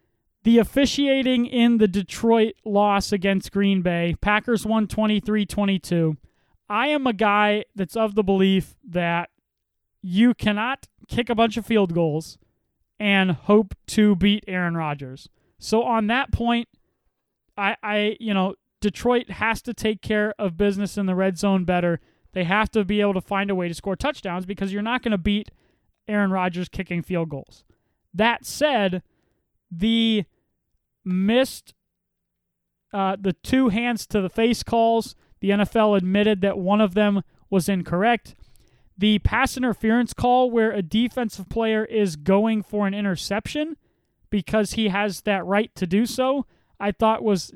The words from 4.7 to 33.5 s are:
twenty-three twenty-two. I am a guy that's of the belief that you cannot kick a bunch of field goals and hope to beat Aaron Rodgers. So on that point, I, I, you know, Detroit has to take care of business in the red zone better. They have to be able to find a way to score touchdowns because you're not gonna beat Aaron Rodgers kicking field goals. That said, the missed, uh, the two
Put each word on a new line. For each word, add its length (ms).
twenty-three 600
twenty-two. 680
I 200
am 180
a 60
guy 520
that's 220
of 180
the 80
belief 540
that 420
you 320
cannot 540
kick 200
a 60
bunch 220
of 100
field 280
goals 440
and 320
hope 420
to 280
beat 300
Aaron 300
Rodgers. 520
So 240
on 260
that 240
point, 360
I, 260
I, 380
you 140
know, 200
Detroit 500
has 320
to 120
take 280
care 360
of 180
business 420
in 80
the 80
red 240
zone 260
better. 360
They 120
have 280
to 120
be 160
able 140
to 60
find 300
a 40
way 140
to 60
score 220
touchdowns 500
because 260
you're 100
not 200
gonna 160
beat 320
Aaron 240
Rodgers 380
kicking 340
field 260
goals. 360
That 320
said, 560
the 540
missed, 720
uh, 280
the 140
two 340